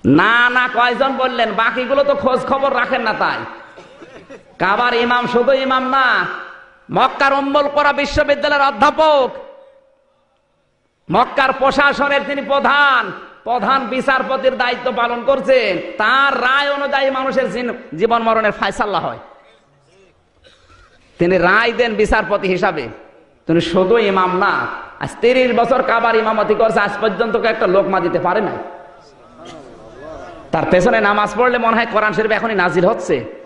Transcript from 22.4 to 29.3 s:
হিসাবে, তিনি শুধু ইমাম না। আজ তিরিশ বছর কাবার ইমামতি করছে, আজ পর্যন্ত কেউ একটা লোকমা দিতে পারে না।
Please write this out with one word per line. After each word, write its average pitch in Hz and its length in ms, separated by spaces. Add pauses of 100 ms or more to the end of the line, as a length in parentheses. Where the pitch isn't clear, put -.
হিসাবে, 175 400 (580)
তিনি 165 140
শুধু 185 380
ইমাম 185 400
না। 165 280 (340)
আজ - 200
তিরিশ 247 360
বছর 233 260
কাবার 226 340
ইমামতি 220 380
করছে, 220 260
আজ 202 100 (100)
পর্যন্ত 220 360
কেউ 214 140
একটা 220 160
লোকমা 190 340
দিতে 170 180
পারে 180 220
না। 185 100 (2000)